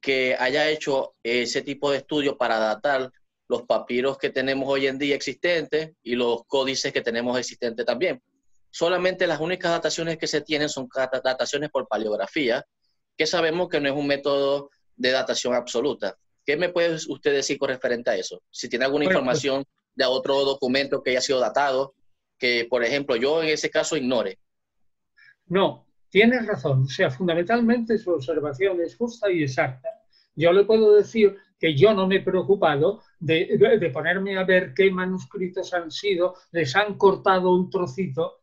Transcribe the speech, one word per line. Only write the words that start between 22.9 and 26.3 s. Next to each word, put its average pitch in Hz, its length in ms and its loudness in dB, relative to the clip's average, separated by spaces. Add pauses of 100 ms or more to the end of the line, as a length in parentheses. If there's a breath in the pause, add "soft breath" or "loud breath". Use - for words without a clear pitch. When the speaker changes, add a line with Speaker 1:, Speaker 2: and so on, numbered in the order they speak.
Speaker 1:
yo 147 260 0
en 156 60 -2
ese 151 200 -2
caso 160 260 -2
ignore. 131 440 -2 (1080 soft breath)
Speaker 2:
No, 175 400 0 (220)
tienes 226 380 4